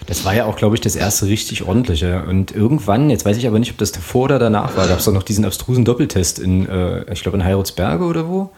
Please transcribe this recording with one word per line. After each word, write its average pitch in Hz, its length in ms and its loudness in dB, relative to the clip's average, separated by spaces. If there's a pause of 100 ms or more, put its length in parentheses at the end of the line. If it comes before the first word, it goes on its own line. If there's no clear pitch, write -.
Das 90 180 -6
war 95 100 0
ja 117 100 2
auch, 107 120 -2
glaub 107 180 2
ich, 117 60 0
das 104 140 -2
erste 101 320 0
richtig - 400 -4
ordentliche. 90 640 0
Und 95 260 0
irgendwann, 113 560 2
jetzt 113 140 0
weiß 104 140 2
ich 123 100 -2
aber 110 100 2
nicht, 120 140 0
ob - 60 -10
das 104 120 -2
davor 123 340 -2
oder 135 140 2
danach 110 380 2
war, 95 100 2
gab's 87 200 0
doch 107 60 4
noch 95 120 0
diesen 107 200 0
abstrusen 123 400 0
Doppeltest 117 540 0
in, 92 300 0
äh, 90 440 -4
ich - 100 -8
glaub, 92 120 -2
in 98 80 0
Heiritzberge 98 600 0
oder 165 240 -2
wo? 190 300 -4